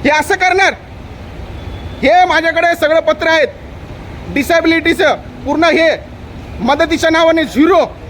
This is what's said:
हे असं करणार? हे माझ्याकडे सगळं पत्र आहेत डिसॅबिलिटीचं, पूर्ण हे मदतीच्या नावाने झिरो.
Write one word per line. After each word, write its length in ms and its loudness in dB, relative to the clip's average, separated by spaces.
हे 60 4
असं 240 2
करणार? 400 2
हे 220 6
माझ्याकडे 560 2
सगळं 200 4
पत्र 260 0
आहेत 220 4
डिसॅबिलिटीचं, 800 2
पूर्ण 500 -4
हे 320 4
मदतीच्या 500 0
नावाने 340 2
झिरो. 520 2